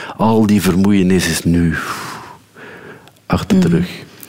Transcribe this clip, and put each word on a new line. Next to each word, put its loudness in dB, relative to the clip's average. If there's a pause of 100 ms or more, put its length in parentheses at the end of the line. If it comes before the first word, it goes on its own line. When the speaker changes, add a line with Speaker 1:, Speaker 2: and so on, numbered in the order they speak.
(160)
Speaker 1:
Al 2
die 2
vermoeienis 2
is -4
nu 2 (1500)
achter 0
de 4
Speaker 2:
Mhm. 2
Speaker 1:
rug." -4 (260)